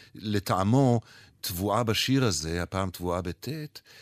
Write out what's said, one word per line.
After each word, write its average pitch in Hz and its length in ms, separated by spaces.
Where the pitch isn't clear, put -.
לטעמו, 107 840
טבועה 101 420
בשיר 123 420
הזה, 85 380
הפעם 95 260
טבועה 87 320
בטית. 135 600